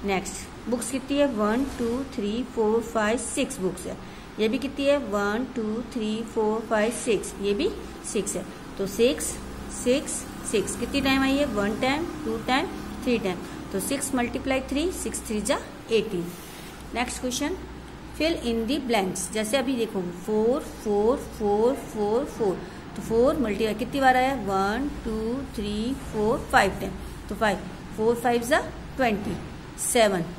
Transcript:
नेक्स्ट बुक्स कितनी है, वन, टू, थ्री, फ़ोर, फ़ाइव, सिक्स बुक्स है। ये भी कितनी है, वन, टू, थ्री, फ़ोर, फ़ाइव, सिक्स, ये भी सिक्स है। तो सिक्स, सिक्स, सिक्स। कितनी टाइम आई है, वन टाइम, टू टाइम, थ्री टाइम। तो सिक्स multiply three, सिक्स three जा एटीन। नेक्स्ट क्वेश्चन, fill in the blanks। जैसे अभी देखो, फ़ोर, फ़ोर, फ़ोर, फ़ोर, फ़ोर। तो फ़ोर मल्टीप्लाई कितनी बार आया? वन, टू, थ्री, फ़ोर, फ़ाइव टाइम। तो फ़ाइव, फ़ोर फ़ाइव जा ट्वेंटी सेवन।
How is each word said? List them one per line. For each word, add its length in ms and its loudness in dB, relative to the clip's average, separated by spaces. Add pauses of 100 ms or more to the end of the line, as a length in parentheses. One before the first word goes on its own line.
नेक्स्ट 640 -4
बुक्स 200 -2
कितनी 280 -2
है, 80 6
वन, 380 2 (140)
टू, 260 0 (100)
थ्री, 280 -2 (120)
फ़ोर, 280 4
फ़ाइव, 360 2
सिक्स 400 -2
बुक्स 280 -2
है। 100 -6 (440)
ये 80 4
भी 100 2
कितनी 260 -2
है, 140 6
वन, 480 0 (100)
टू, 260 -2 (100)
थ्री, 300 -2 (120)
फ़ोर, 360 2
फ़ाइव, 220 4 (120)
सिक्स, 380 0
ये 120 2
भी 160 2 (420)
सिक्स 240 -2
है। 80 -4 (340)
तो 80 0
सिक्स, 380 4 (600)
सिक्स, 400 2 (260)
सिक्स। 260 0
कितनी 240 0
टाइम 220 4
आई 140 4
है, 100 4
वन 340 0
टाइम, 240 2 (200)
टू 140 -2
टाइम, 280 2 (380)
थ्री 140 4
टाइम। 400 -4 (160)
तो 80 0
सिक्स 300 -2
multiply 580 0
three, 240 0
सिक्स 280 -6
three 240 -2
जा 160 0 (300)
एटीन। 360 2 (680)
नेक्स्ट 260 -4
क्वेश्चन, 360 -2 (640)
fill 240 4
in 280 0
the 80 2 (100)
blanks। 440 0
जैसे 240 0
अभी 200 2
देखो, 260 -2
फ़ोर, 580 2
फ़ोर, 560 2
फ़ोर, 580 2
फ़ोर, 500 0
फ़ोर। 320 0 (400)
तो 60 -6
फ़ोर 340 4
मल्टीप्लाई 380 2
कितनी 260 -2
बार 160 8
आया? 180 4
वन, 540 0 (160)
टू, 380 -2 (120)
थ्री, 400 -2
फ़ोर, 580 0
फ़ाइव 180 8 (100)
टाइम। 120 -4 (360)
तो 60 -6
फ़ाइव, 240 2 (380)
फ़ोर 180 4
फ़ाइव 280 2
जा 160 4 (380)
ट्वेंटी 400 2 (420)
सेवन। 460 4 (140)